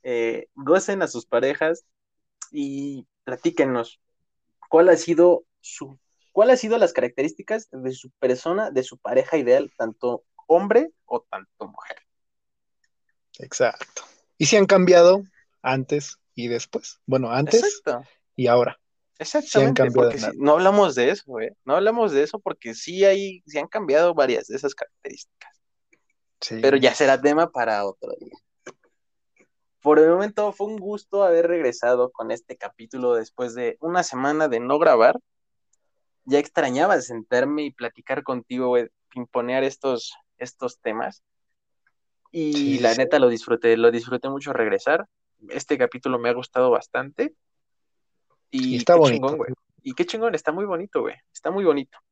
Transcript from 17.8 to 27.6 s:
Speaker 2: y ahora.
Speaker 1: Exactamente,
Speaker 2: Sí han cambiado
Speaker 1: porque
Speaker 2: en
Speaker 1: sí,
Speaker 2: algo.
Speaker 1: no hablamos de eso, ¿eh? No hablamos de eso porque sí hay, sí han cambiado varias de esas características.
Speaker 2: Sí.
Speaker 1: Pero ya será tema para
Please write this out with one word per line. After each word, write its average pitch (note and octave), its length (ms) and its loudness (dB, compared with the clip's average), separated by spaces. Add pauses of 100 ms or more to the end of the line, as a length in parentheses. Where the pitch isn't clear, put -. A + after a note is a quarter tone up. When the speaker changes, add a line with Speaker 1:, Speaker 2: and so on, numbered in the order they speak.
Speaker 2:
y B2 100 0
ahora. A#2+ 320 2 (400)
Speaker 1:
Exactamente, D4 300 -6 (100)
Speaker 2:
Sí C3+ 60 6
han C3 80 2
cambiado B2 220 2 (140)
Speaker 1:
porque A2 80 -4
Speaker 2:
en - 40 -8
Speaker 1:
sí, A2 80 -6
Speaker 2:
algo. C3 160 -8
Speaker 1:
no D3 60 6
hablamos F#3 420 4
de B2 160 2
eso, C3 300 -8
¿eh? A2 160 -8 (100)
No C3+ 100 0
hablamos G#3+ 360 0
de C#3 100 2
eso D3+ 160 -4
porque A#2+ 380 -10
sí F#3 280 -4
hay, G3 440 2
sí D3+ 100 -8
han D3 100 -6
cambiado E3+ 460 2
varias C3 320 0
de A2 120 -12
esas C3+ 180 -6
características. - 840 -18 (800)
Speaker 2:
Sí. A2+ 220 -10
Speaker 1:
Pero C3+ 160 4
ya B2+ 160 4
será C3+ 260 2
tema D3+ 300 2
para A2+ 340 -2